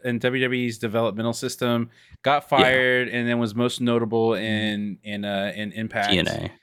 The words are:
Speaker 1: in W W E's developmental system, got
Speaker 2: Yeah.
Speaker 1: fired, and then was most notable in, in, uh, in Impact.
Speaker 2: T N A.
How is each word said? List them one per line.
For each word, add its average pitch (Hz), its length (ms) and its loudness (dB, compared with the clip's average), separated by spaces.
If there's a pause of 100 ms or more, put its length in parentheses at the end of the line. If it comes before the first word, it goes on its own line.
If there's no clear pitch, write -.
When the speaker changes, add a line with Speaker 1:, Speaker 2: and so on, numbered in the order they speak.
Speaker 1:
in 120 160 -2
W 127 240 0
W 127 240 0
E's 110 120 -6
developmental 113 560 -2
system, 120 560 -2 (320)
got 143 280 2
Speaker 2:
Yeah. 139 80 4
Speaker 1:
fired, 127 500 4
and 120 200 -2
then 120 100 2
was 113 160 0
most 120 280 0
notable 113 520 2
in, 104 680 -2
in, 104 220 -6
uh, 101 280 -2
in 107 180 -6
Impact. 107 380 -2
Speaker 2:
T 95 100 4
N 82 80 0
A. 78 220 -6 (120)